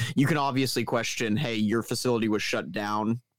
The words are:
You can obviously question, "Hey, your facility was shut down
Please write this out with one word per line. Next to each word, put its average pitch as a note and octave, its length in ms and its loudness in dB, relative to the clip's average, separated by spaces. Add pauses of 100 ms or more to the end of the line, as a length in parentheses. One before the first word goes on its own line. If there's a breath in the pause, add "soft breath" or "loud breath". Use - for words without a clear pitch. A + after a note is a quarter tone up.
(140)
You C#3 140 4
can D#3+ 80 2
obviously C3 480 0
question, A2+ 520 0
"Hey, A2+ 200 -2
your A2 260 2
facility A#2 460 0
was G#2 120 2
shut A2 300 -4
down G#2+ 500 -2 (180)